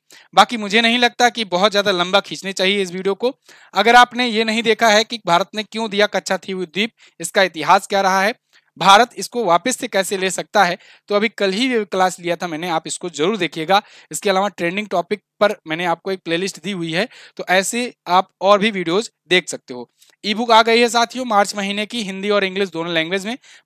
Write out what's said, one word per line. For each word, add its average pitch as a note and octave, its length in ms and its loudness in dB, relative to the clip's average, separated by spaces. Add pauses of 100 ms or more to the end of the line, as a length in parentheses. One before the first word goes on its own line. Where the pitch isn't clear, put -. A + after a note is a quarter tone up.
(340)
बाकी G#3+ 220 4
मुझे G#3 240 0
नहीं A#3 180 2
लगता A#3+ 300 2
कि A3+ 160 -4
बहुत F#3 280 0
ज्यादा G3+ 180 2
लंबा F#3 300 2
खींचने F#3 320 -10
चाहिए G3 300 0
इस F3 100 -6
वीडियो F#3+ 220 -4
को। A#3+ 220 -4 (380)
अगर G#3+ 220 6
आपने A#3+ 300 6
ये A3 180 -2
नहीं A3 180 -2
देखा A3+ 260 2
है G#3+ 160 4
कि A#3 220 -10
भारत F3 280 2
ने G#3+ 80 -6
क्यों A3 280 -8
दिया G3+ 160 2
कच्छा F#3+ 300 -4
थीव F#3 280 -8
द्वीप, F#3 260 -4 (300)
इसका F#3+ 220 0
इतिहास E3+ 440 2
क्या G3 140 0
रहा F#3+ 220 2
है, G#3+ 120 0 (440)
भारत G3 380 6
इसको A3+ 280 -8
वापस F3 320 2
से B3+ 120 -8
कैसे F#3+ 280 -2
ले F#3 140 -2
सकता F#3 340 0
है, F3 140 -2 (300)
तो G3+ 60 -4
अभी G#3 140 0
कल G3+ 220 -2
ही B3 220 -2
ये A3 120 -2
क्लास F#3 360 -2
लिया E3+ 160 -4
था F3+ 100 -10
मैंने, E3+ 220 -8
आप E3 180 -4
इसको E3+ 240 -10
जरूर D#3+ 260 -2
देखिएगा। E3+ 460 -2 (300)
इसके G3 180 -4
अलावा F#3+ 180 0
ट्रेंडिंग F#3+ 400 -6
टॉपिक G3 320 -4 (200)
पर G#3 160 2 (100)
मैंने D#3+ 180 -6
आपको F3 280 -4
एक F#3+ 120 -8
प्लेलिस्ट F3 380 -6
दी G3+ 100 -8
हुई E3+ 200 -6
है, F#3+ 160 -2 (280)
तो - 120 -10
ऐसे G3 460 0 (140)
आप F#3 200 2 (120)
और G3+ 180 4
भी G#3+ 120 2
वीडियोज F#3 400 -2 (180)
देख F3+ 200 2
सकते C3 260 -14
हो। B2 160 -14 (340)
ईबुक G#3+ 260 -4
आ A3 120 8
गई A3+ 180 4
है A#3+ 80 2
साथियों A#3 360 -2
मार्च G3+ 320 0
महीने G3+ 300 -6
की, A#3 160 -8
हिंदी F#3+ 280 -6
और G3+ 140 0
इंग्लिश F#3+ 240 -4
दोनों E3 260 -8
लैंग्वेज F3 320 -4
में, A#3+ 120 -8 (260)